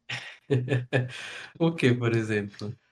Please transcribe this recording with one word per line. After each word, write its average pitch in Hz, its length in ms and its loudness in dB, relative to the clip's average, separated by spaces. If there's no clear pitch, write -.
<laughs> 123 1080 -2
O 165 160 4
quê, 127 180 6
por 117 220 0
exemplo? 104 580 -2